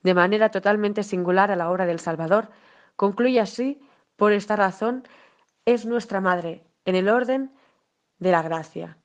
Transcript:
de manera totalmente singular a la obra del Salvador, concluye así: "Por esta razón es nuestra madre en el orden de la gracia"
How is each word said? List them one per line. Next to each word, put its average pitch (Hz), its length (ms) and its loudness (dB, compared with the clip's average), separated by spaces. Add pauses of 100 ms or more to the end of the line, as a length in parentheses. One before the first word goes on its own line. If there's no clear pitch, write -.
de 180 120 2
manera 208 360 4
totalmente 208 520 0
singular 185 480 0
a 190 60 0
la 170 140 -2
obra 185 140 -2
del 170 160 -2
Salvador, 170 480 -2 (480)
concluye 233 440 0
así: 247 420 -4 (340)
"Por 208 160 4
esta 208 240 -2
razón 214 500 -2 (600)
es 233 180 2
nuestra 220 380 -4
madre 175 420 -2 (220)
en 185 80 0
el 185 160 2
orden 254 420 0 (680)
de 185 120 0
la 170 100 4
gracia" 160 640 -8